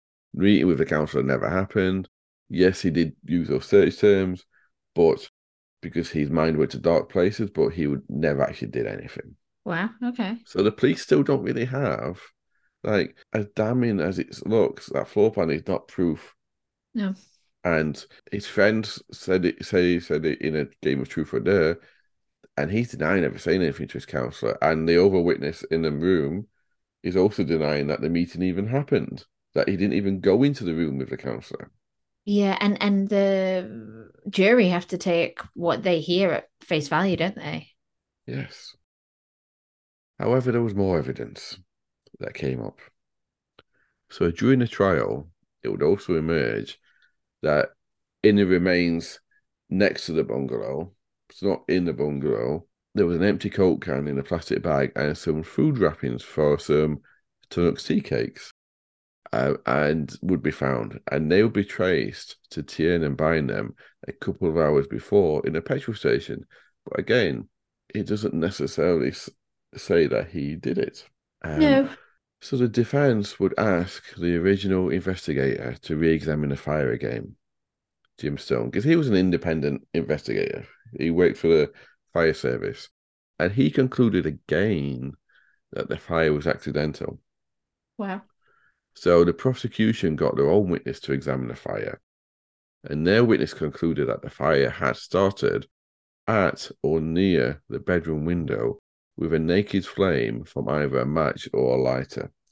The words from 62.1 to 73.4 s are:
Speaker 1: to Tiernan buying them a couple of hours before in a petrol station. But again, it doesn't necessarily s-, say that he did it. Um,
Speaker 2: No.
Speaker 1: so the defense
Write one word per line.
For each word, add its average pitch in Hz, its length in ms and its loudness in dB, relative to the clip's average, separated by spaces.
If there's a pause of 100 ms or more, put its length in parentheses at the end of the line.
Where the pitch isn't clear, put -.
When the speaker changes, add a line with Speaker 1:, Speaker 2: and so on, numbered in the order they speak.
Speaker 1:
to 76 120 -8
Tiernan 80 540 0
buying 78 320 2
them 52 260 -6 (320)
a - 60 -14
couple - 360 -4
of 80 80 0
hours 73 300 2
before 78 580 0
in 78 120 -2
a 78 40 -2
petrol 123 360 -6
station. - 480 -2 (400)
But - 160 -6
again, 92 480 0 (440)
it 104 140 -2
doesn't 107 280 -4
necessarily 80 720 0
s-, - 220 -10 (480)
say 85 280 2
that 55 240 -2
he 71 260 -6
did - 220 -4
it. - 300 -6 (340)
Um, - 180 -4
Speaker 2:
No. 277 280 4 (520)
Speaker 1:
so - 160 -6
the 123 120 2
defense 117 720 2